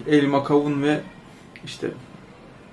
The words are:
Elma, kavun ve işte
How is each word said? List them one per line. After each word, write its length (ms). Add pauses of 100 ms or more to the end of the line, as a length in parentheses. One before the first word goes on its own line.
Elma, 360
kavun 400
ve 180 (640)
işte 260 (800)